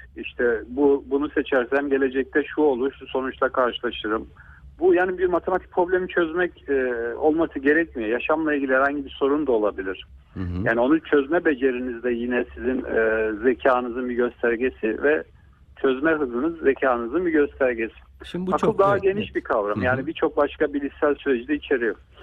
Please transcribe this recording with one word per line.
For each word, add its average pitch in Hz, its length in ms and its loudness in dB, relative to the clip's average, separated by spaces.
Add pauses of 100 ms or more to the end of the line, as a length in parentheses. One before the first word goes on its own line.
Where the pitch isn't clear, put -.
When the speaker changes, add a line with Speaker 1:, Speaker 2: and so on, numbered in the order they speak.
(160)
Speaker 1:
işte 120 520 -2
bu, 139 400 2
bunu 139 220 0
seçersem 143 600 0
gelecekte 135 540 0
şu - 180 -4
olur, 135 380 2
şu 135 80 -16
sonuçla 131 420 -2
karşılaşırım. 117 800 -2 (520)
Bu 180 140 4
yani 180 240 0
bir 180 80 0
matematik 180 460 -2
problemi 185 360 0
çözmek, 170 600 -2
e, 131 240 0 (220)
olması 156 440 0
gerekmiyor. 139 500 2
Yaşamla 151 440 0
ilgili 139 200 0
herhangi 139 320 0
bir 131 40 -14
sorun 147 380 0
da 131 40 2
olabilir. 98 540 -2 (280)
Speaker 2:
Hı - 60 -10
hı. 90 240 -4
Speaker 1:
Yani 117 160 2
onu 139 200 4
çözme 151 460 2
beceriniz 127 580 0
de 123 80 0
yine 123 340 -2 (100)
sizin, 127 300 -4
e, 110 460 0 (120)
zekanızın 123 640 2
bir 123 60 -4
göstergesi 120 880 -2
ve 151 200 2 (580)
çözme 135 300 2
hızınız 151 480 -2
zekanızın 131 680 0
bir 165 60 0
göstergesi. 127 600 0 (300)
Speaker 2:
Şimdi 180 280 -6
bu 160 40 2
Speaker 1:
Akıl - 120 2
Speaker 2:
çok, 208 120 2
Speaker 1:
daha 196 140 6
Speaker 2:
evet, 196 100 0
Speaker 1:
geniş 196 220 0
Speaker 2:
evet. - 100 -16
Speaker 1:
bir 359 60 -2
kavram. 104 340 0
Speaker 2:
Hı 110 60 -2
hı. - 40 0
Speaker 1:
Yani 131 220 0
birçok 160 300 -2
başka 143 360 0
bilişsel 143 420 -2
süreci 127 320 -2
de 147 80 0
içeriyor. 120 400 -2 (280)